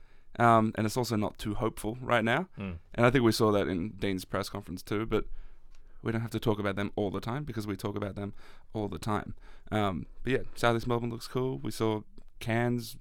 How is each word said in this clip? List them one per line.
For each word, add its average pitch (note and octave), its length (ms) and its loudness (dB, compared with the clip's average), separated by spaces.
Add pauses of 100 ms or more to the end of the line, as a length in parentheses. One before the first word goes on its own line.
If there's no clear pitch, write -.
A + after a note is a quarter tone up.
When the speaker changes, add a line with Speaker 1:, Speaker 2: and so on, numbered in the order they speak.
(380)
Speaker 1:
Um, A2+ 380 8
and A2 100 2
it's G#2+ 100 -2
also A#2+ 200 0
not G#2+ 200 0
too G#2 200 -2
hopeful A2 440 -2
right A#2 240 2
now. C3+ 240 2 (100)
Speaker 2:
Mm. F#2+ 200 -6 (160)
Speaker 1:
And A#2 100 4
I B2 60 10
think C3 120 6
we A2+ 100 8
saw G#2+ 200 6
that G2 160 4
in F2+ 220 0
Dean's G2 340 -2
press G2 240 -2
conference G2+ 340 -8
too, A2 220 -2
but A2 220 0 (720)
we A2+ 100 -2
don't A2+ 120 0
have A2+ 80 -6
to A2 100 -2
talk G#2 180 2
about G2+ 180 0
them G2+ 200 0
all G#2 140 0
the F#2+ 100 -4
time C3+ 240 -4
because A2 220 -6
we G2+ 100 -2
talk G#2 200 -4
about G2+ 180 -4
them G2+ 180 -6 (400)
all G#2+ 160 -2
the - 100 -6
time. G#2 360 -2 (360)
Um, G2+ 360 0 (160)
but B2 100 0
yeah, A#2+ 100 2 (120)
South A#2 200 4
East A2+ 120 -2
Melbourne A#2+ 240 0
looks A2+ 180 -8
cool. C3 300 -2
We B2+ 120 -4
saw A2 300 0 (400)
Cairns A#2+ 600 0